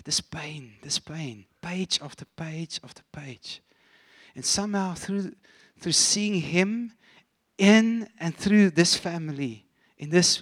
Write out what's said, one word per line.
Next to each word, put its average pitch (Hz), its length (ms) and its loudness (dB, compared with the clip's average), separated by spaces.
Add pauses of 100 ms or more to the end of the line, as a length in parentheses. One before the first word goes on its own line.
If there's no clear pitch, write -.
this 151 160 -2
pain, 151 600 -12
this 143 160 -6
pain," 135 480 -10 (160)
page 180 400 -4
after 143 240 -16
page 160 580 -12
after - 280 -20
page. - 500 -16 (720)
And 127 100 -14
somehow 196 520 -2
through, 196 380 -6 (460)
through 170 120 -4
seeing 208 500 0
him 196 520 -2 (680)
in 220 500 6 (100)
and 165 160 -4
through 202 360 6
this 165 260 4
family, 143 680 -6 (320)
in 151 100 -10
this, 175 320 4